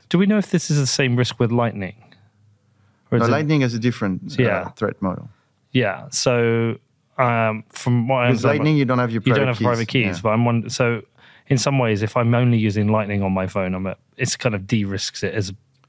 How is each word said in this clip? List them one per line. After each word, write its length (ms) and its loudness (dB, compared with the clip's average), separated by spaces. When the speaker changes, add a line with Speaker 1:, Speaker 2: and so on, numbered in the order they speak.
Speaker 1:
Do 80 2
we 80 6
know 140 2
if 100 -4
this 220 -2
is 80 2
the 80 2
same 280 0
risk 240 -2
with 120 2
Lightning? 440 -2
Or 80 2
Speaker 2:
No, 60 2
Speaker 1:
is 40 2
it 20 4
Speaker 2:
Lightning 300 2
has 140 0
a 40 -4
different, 600 -4
Speaker 1:
Yeah. 220 2
Speaker 2:
uh, 80 -10
threat 300 -6
model. 300 -6
Speaker 1:
Yeah. 400 -2
So, 640 0
um, 520 0
from 380 0
what 100 2
I 40 0
Speaker 2:
With 80 2
Speaker 1:
understand, 300 2
Speaker 2:
Lightning, 180 2
you 80 2
don't 140 0
have 120 0
your 140 -4
Speaker 1:
you 80 4
don't 40 4
Speaker 2:
private 100 2
Speaker 1:
have 100 -2
Speaker 2:
keys. 80 0
Speaker 1:
private 220 0
keys. 300 0
Speaker 2:
Yeah. 40 -10
Speaker 1:
But 80 0
I'm 160 2
won-, 240 0
so 320 -2
in 100 2
some 220 0
ways, 240 2
if 120 -4
I'm 200 2
only 240 4
using 300 0
Lightning 340 0
on 100 0
my 140 0
phone, 260 -4
I'm 140 -6
a, 100 -8
it's 200 -4
kind 200 -2
of 120 -8
de-risks 560 -4
it 100 -4
as 180 -4